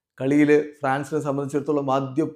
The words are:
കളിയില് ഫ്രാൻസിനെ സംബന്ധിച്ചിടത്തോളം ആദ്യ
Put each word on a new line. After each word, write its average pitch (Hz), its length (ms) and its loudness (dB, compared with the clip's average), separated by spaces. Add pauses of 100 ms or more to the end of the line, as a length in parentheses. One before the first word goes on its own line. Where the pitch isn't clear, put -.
(220)
കളിയില് 147 400 4 (180)
ഫ്രാൻസിനെ 143 400 -4
സംബന്ധിച്ചിടത്തോളം 139 760 -2
ആദ്യ 139 420 -2